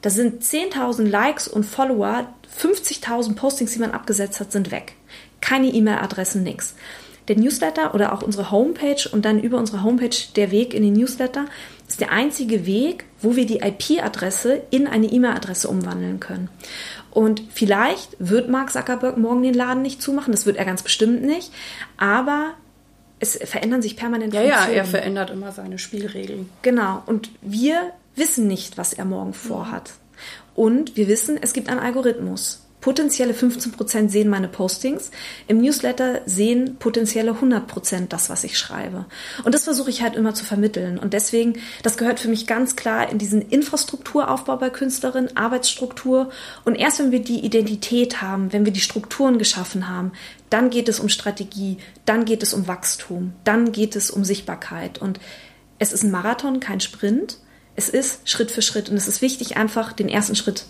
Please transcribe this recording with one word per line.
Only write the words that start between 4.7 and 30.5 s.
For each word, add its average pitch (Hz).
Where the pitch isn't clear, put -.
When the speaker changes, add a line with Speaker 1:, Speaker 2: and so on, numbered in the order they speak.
Speaker 1:
weg. -
Keine 262
E-Mail-Adressen, 202
nix. -
Der 208
Newsletter 311
oder 202
auch 196
unsere 196
Homepage 285
und 214
dann 214
über 240
unsere 208
Homepage 240
der 202
Weg 226
in 214
den 202
Newsletter 254
ist -
der -
einzige 226
Weg, 226
wo 240
wir 254
die 214
I-P-Adresse 202
in 269
eine 220
E-Mail-Adresse 214
umwandeln 180
können. 180
Und 220
vielleicht 226
wird 214
Mark 262
Zuckerberg 254
morgen 240
den 254
Laden 247
nicht 269
zumachen, 277
das 196
wird 202
er 202
ganz 185
bestimmt 233
nicht, 320
aber 285
es -
verändern 240
sich 214
permanent 226
Speaker 2:
Ja, 208
ja, 269
Speaker 1:
Funktionen. 220
Speaker 2:
er 196
verändert 190
immer 190
seine 190
Spielregeln. 196
Speaker 1:
Genau, 226
und 220
wir 294
wissen 262
nicht, 190
was 175
er 190
morgen 190
Speaker 2:
Mhm. 196
Speaker 1:
vorhat. -